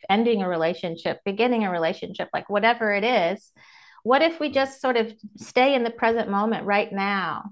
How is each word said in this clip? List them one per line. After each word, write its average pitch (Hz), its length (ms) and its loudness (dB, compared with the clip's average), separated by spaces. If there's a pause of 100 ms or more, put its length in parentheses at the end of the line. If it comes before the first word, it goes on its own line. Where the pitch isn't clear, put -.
ending 214 340 2
a 185 40 -2
relationship, 170 800 -2
beginning 220 400 2
a 190 40 -2
relationship, 180 600 -4
like, - 180 -6
whatever 214 440 2
it 202 100 0
is, 208 480 0 (520)
what 262 180 4
if 330 180 2
we 302 100 -2
just 269 300 -2
sort 254 160 0
of 220 180 0 (220)
stay 269 400 2
in 240 80 2
the 233 80 -2
present 226 380 0
moment 202 360 0
right 202 280 0
now 196 580 -4